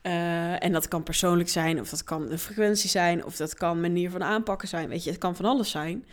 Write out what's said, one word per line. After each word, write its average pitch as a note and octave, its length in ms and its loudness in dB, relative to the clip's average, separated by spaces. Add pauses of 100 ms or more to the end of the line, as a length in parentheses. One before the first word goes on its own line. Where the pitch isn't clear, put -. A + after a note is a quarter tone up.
Eh, E3+ 600 0
en - 80 4
dat E3 160 2
kan D#3+ 160 -2
persoonlijk F3 460 2
zijn, E3 300 2
of G#2+ 100 -6
dat D#3 140 -6
kan D#3 240 -4
de D3+ 100 -4
frequentie G#3 520 2
zijn, F3 360 2
of - 100 -10
dat D#3 200 -4
kan E3+ 260 0
manier F3 280 2
van F3+ 140 -4
aanpakken G#3 440 0
zijn. E3 220 -4
Weet E3 140 -4
je, - 60 -2
het F3 100 -4
kan F3+ 160 0
van F#3 100 -4
alles A#3+ 240 2
zijn. E3 440 -4